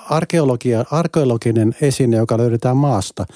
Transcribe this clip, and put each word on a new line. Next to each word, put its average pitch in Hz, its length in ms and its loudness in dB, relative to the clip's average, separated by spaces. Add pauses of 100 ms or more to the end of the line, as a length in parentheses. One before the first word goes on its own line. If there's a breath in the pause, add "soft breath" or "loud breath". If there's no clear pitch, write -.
arkeologia, 127 840 0
arkeologinen 120 880 0
esine, 131 360 2
joka 113 200 0
löydetään 120 400 0
maasta, 120 480 -2 (100)